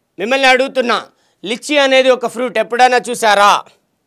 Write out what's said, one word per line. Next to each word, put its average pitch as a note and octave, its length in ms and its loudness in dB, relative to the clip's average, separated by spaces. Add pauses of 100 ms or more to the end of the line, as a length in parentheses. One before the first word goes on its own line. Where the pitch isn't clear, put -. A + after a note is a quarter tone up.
(180)
మిమ్మల్ని C4 360 -2
అడుగుతున్నా, B3 440 -2 (460)
లిచ్చి B3+ 420 -4
అనేది C4 300 2
ఒక A#3 180 -6
ఫ్రూట్ A#3 300 -6
ఎప్పుడైనా B3 360 2 (100)
చూసారా? G3+ 540 2 (420)